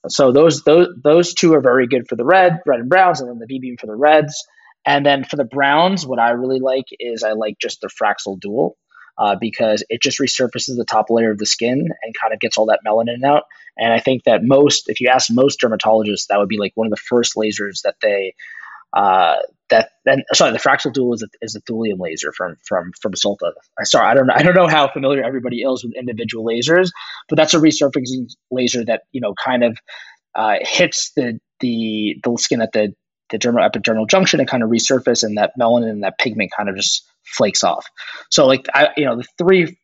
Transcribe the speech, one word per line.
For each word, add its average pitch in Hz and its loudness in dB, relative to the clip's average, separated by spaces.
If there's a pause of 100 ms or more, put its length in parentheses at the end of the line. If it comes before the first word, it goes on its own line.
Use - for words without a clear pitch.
So 131 4
those, 147 4
those, 170 6 (160)
those 170 4
two 165 4
are 147 4
very 123 2
good 120 -2
for 120 -6
the 120 -4
red, 175 4
red 127 0
and 123 -8
browns, 180 4
and 123 -10
then 120 -14
the 113 -14
V-beam 127 -10
for 117 -14
the 107 -10
reds. 147 2 (440)
And 143 0
then 143 2
for - -8
the 143 -2
browns, 147 0
what 120 -4
I 117 2
really 127 -2
like 131 -2 (120)
is 117 -8
I 110 -2
like 107 -6
just - -8
the 101 -10
Fraxel 101 -4
Dual, 110 -4 (400)
uh, 101 0
because 110 -2
it 117 -6
just 139 -2
resurfaces 123 -4
the 113 -6
top 110 0
layer 113 2
of 101 -6
the 107 -6
skin 127 -2 (140)
and 113 -14
kind 110 -4
of 104 -6
gets 113 -4
all 110 2
that 107 0
melanin 117 -2
out. 147 4 (380)
And 113 2
I 113 2
think 131 0
that 110 4
most, 139 4
if - -6
you 123 2
ask 127 2
most 131 2
dermatologists, 110 0
that 101 0
would 101 0
be, 107 -4
like, 98 -4
one 113 -2
of - -4
the 104 -4
first - -2
lasers 104 -6
that 101 -4
they, 98 -2 (580)
uh, 92 2 (340)
that - 4 (140)
then, 135 2
sorry, 143 2
the 113 -6
Fraxel 139 0
Dual 123 0
is 113 -8
a, 104 -10 (160)
is 110 -12
a 104 -12
thulium 110 -6
laser 80 -6
from, 87 -8 (100)
from, 90 -4 (100)
from 104 -6
Solta. 90 -2 (260)
I, - -8
sorry, 107 4
I 117 4
don't, 131 4
I 151 4
don't 180 4
know 175 6
how 156 2
familiar 135 -2
everybody 123 -4
is 127 -2
with 113 -10
individual 117 -8
lasers, 156 2 (380)
but - -2
that's 156 4
a 165 4
resurfacing 131 -2 (180)
laser 123 -2
that, 110 -4 (100)
you 131 -8
know, 104 -6
kind 127 -2
of, 117 0 (560)
uh, 107 0
hits - -2
the, 120 -4 (220)
the, 110 -4
the 120 -2
skin 120 -2
at 110 -2
the, 107 -2 (360)
the 110 -6
dermal 120 2
epidermal 110 -2
junction 180 2
and 127 -2
kind 123 -2
of 110 -2
resurface, 120 0
and 107 -4
that 104 0
melanin 120 2
and 104 -8
that 95 -6
pigment 107 -2
kind 104 -4
of 95 -6
just - -6 (220)
flakes - 0
off. - -2 (440)
So, 143 4
like, 131 2
I, 147 4
you 151 0
know, 120 0
the 123 -10 (100)
three 180 2